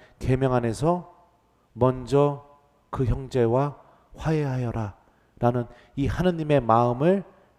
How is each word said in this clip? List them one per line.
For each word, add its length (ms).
계명 340
안에서 640
먼저 760
그 160
형제와 720
화해하여라 800
라는 280
이 100
하느님의 540
마음을 640